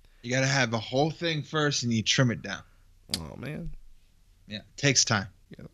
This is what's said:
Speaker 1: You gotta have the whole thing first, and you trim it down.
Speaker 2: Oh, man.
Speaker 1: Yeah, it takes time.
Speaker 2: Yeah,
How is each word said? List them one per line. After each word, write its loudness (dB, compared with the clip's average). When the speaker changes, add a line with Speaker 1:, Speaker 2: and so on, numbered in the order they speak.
Speaker 1:
You -6
gotta 2
have 2
the 0
whole 0
thing -4
first, 0
and 0
you 2
trim 4
it -4
down. -10
Speaker 2:
Oh, -10
man. -8
Speaker 1:
Yeah, -12
it -20
takes 4
time. 0
Speaker 2:
Yeah, -16